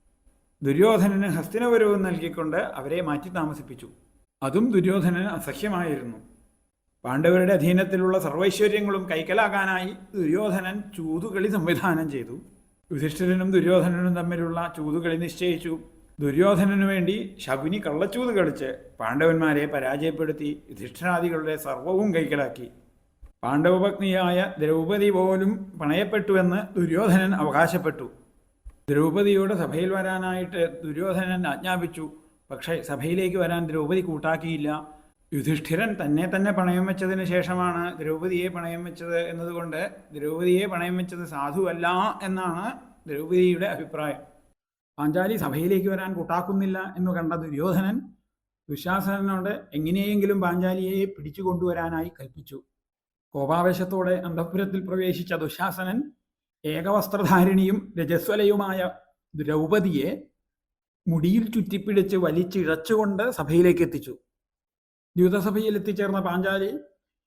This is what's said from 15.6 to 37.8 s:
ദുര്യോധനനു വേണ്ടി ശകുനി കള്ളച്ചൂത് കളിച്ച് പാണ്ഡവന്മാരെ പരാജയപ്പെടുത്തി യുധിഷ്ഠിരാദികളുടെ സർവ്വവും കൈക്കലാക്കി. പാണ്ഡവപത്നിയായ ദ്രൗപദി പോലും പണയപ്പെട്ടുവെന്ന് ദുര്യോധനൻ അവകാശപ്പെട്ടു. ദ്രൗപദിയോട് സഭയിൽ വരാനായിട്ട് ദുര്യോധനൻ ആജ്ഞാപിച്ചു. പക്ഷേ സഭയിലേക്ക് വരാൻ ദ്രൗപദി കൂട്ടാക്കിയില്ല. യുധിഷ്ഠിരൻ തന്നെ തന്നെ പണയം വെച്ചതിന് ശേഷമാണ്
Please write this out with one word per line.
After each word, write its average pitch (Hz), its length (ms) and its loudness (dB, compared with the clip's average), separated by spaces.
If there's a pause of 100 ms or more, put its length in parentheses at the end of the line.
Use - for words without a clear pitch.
ദുര്യോധനനു 190 680 4
വേണ്ടി 190 300 2 (220)
ശകുനി 151 400 -2
കള്ളച്ചൂത് 202 560 -2
കളിച്ച് 147 360 0 (280)
പാണ്ഡവന്മാരെ 151 680 2
പരാജയപ്പെടുത്തി 147 840 -2 (200)
യുധിഷ്ഠിരാദികളുടെ 160 880 -2
സർവ്വവും 156 580 -2
കൈക്കലാക്കി. 139 540 -2 (760)
പാണ്ഡവപത്നിയായ 185 960 2 (200)
ദ്രൗപദി 160 520 2
പോലും 190 420 2 (280)
പണയപ്പെട്ടുവെന്ന് 190 800 2 (140)
ദുര്യോധനൻ 185 600 4
അവകാശപ്പെട്ടു. 151 720 0 (800)
ദ്രൗപദിയോട് 190 640 4
സഭയിൽ 165 380 -2
വരാനായിട്ട് 185 680 -2 (200)
ദുര്യോധനൻ 180 640 -2
ആജ്ഞാപിച്ചു. 170 600 -4 (440)
പക്ഷേ 160 320 -6
സഭയിലേക്ക് 175 560 -2
വരാൻ 170 300 0
ദ്രൗപദി 156 340 0
കൂട്ടാക്കിയില്ല. 160 640 -4 (640)
യുധിഷ്ഠിരൻ 160 600 -2
തന്നെ 165 340 0
തന്നെ 196 260 0
പണയം 180 340 2
വെച്ചതിന് 190 380 -2
ശേഷമാണ് 180 580 0 (160)